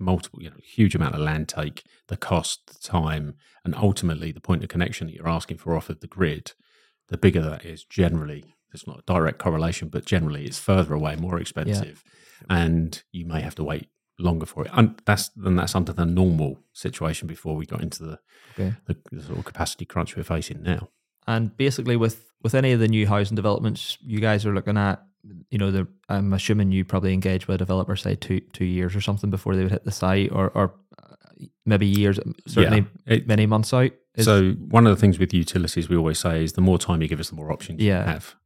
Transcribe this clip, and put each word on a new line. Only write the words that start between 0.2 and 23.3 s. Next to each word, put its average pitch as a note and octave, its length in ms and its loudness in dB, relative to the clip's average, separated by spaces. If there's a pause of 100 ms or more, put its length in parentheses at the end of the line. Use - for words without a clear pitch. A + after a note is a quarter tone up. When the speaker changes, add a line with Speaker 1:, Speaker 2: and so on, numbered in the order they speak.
Speaker 1:
you D#2+ 80 -14
know, - 120 -20
huge - 320 2
amount D#2+ 200 0
of D2+ 60 -4
land D#2 280 -2
take, - 360 -8 (240)
the - 80 -6
cost, - 500 -2
the - 220 -20
time, D#2 460 -2 (300)
and E2+ 120 -4
ultimately E2 560 0
the - 80 -16
point E2+ 240 0
of - 40 -10
connection - 380 -4
that D#2+ 80 -14
you're E2 140 -8
asking E2 300 -4
for E2+ 180 -2
off - 140 -8
of - 100 -10
the - 80 -16
grid. D#2+ 440 -4 (560)
The F2 100 -6
bigger E2+ 240 4
that D#2 220 -8
is, E2 200 -16
generally, D#2 720 -2 (160)
there's - 140 -18
not - 120 -14
a - 80 -20
direct D#2+ 320 0
correlation, D#2+ 500 -2
but - 180 -8
generally D2+ 380 0
it's C2+ 140 -10
further E2+ 340 2
away, D2+ 240 -2
more F2 200 -4
Speaker 2:
Yeah. E2 60 -6
Speaker 1:
expensive, F#2+ 600 -4 (480)
and E2 500 2 (120)
you F2 120 -10
may D#2+ 180 -6
have D2 140 -10
to D#2 80 -6
wait D2 240 -8 (300)
longer E2+ 280 0
for - 180 -8
it. - 100 -8
And A2 300 4
that's, - 320 2
and F#2+ 220 2
that's F2+ 160 -2
under F2+ 180 0
the E2+ 140 0
normal E2 520 2 (140)
situation D#2+ 560 -6
before D#2+ 260 -8
we D2+ 120 -6
got D#2+ 160 -8
into D#2+ 200 -10
the, D#2+ 160 -12 (400)
Speaker 2:
Okay. G2 160 -2 (120)
Speaker 1:
the, D#2+ 100 -2 (160)
the - 100 -12
sort A2+ 160 -10
of E2+ 60 -8
capacity - 400 -8
crunch - 320 -6
we're D#2+ 80 -8
facing - 380 -6
now. F2+ 260 -2 (380)
Speaker 2:
And A2+ 300 -2
basically B2+ 400 0
with, A2+ 360 -2 (100)
with A2+ 120 0
any C3 180 4
of A#2 80 4
the A2 80 4
new G#2+ 180 4
housing G2+ 300 2